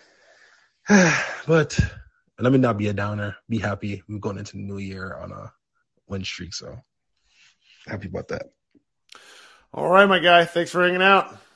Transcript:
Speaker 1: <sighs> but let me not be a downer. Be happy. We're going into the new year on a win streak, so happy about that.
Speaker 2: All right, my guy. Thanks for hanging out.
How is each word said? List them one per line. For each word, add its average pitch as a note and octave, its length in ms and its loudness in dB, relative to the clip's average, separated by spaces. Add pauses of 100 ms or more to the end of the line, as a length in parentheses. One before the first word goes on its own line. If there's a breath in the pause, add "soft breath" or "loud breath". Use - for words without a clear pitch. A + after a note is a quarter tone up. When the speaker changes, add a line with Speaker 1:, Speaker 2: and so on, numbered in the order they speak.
(880 soft breath)
Speaker 1:
<sighs> F3+ 580 2
but D#3 320 2 (600 loud breath)
let B2 140 2
me C3+ 60 4
not A#2 180 2
be G#2 120 -2
a G#2 40 -4
downer. G#2 440 -6 (120)
Be A2+ 100 -2
happy. G2+ 500 -6
We're G#2 100 -10
going G2+ 200 -8
into G2+ 140 -14
the G2+ 100 -14
new G2 160 -10
year F#2+ 380 -12
on - 160 -14
a G2+ 200 -16 (540)
win F#2+ 180 -8
streak, F2 300 -12
so - 220 -14 (1080)
happy G2 220 -10
about F#2+ 200 -10
that. - 180 -10 (1300 soft breath)
Speaker 2:
All D3+ 160 -4
right, G3 200 8
my F#3 100 4
guy. E3+ 260 6
Thanks E3+ 260 -4
for F3+ 140 0
hanging F3+ 180 0
out. F#3+ 340 4 (200 soft breath)